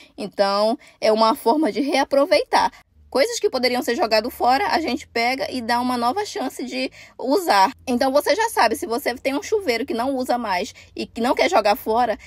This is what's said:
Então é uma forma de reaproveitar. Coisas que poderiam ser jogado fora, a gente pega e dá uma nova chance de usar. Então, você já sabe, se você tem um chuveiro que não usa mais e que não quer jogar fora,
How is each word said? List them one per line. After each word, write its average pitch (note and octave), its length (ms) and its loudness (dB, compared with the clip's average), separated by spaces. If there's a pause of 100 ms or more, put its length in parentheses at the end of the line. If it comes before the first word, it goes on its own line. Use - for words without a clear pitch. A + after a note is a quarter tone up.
(180)
Então G3+ 600 0 (240)
é A3 100 4
uma A3 240 4
forma D4 360 0
de - 100 -4
reaproveitar. C#4 920 2 (360)
Coisas G4 320 0
que G#4 100 0
poderiam B3 320 0
ser A#3 140 -2
jogado A3 340 0
fora, C4 380 2
a - 140 0
gente C4+ 260 -6
pega A#3+ 420 -2
e B3+ 120 -6
dá A#3 180 -2
uma B3 160 -2
nova B3 300 -2
chance F#4+ 400 -8
de C4 260 -6 (260)
usar. C4 540 2 (160)
Então, C4 240 0
você D4 240 2
já A4+ 140 0
sabe, A3+ 260 2
se - 100 -8
você A#3 300 -4
tem C4+ 180 -4
um C#4+ 80 -4
chuveiro C#4+ 440 -2
que B3 80 -6
não B3+ 240 -2
usa B3+ 200 -2
mais G3+ 380 -4 (180)
e - 120 -8
que - 160 -10
não B3+ 120 2
quer G#4+ 160 2
jogar A3 280 4
fora, A3+ 500 0